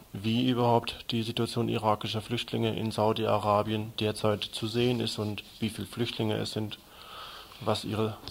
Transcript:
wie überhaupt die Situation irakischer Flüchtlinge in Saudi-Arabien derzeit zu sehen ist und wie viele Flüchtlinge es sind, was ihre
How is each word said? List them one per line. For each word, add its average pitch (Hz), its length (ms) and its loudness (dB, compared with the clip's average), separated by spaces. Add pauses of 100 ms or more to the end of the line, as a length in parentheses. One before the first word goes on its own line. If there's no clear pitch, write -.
(140)
wie 117 360 2
überhaupt 120 640 2
die 117 100 2
Situation 117 480 0
irakischer 107 520 2
Flüchtlinge 117 540 -2
in 110 140 -2
Saudi-Arabien 107 1080 2
derzeit 107 460 2
zu - 220 -6
sehen 120 320 2
ist 110 200 -2
und 104 240 -4 (160)
wie 110 100 0
viele 101 160 -6
Flüchtlinge 113 520 -2
es 107 160 -4
sind, 107 260 -4 (840)
was 107 240 0
ihre 107 320 0 (120)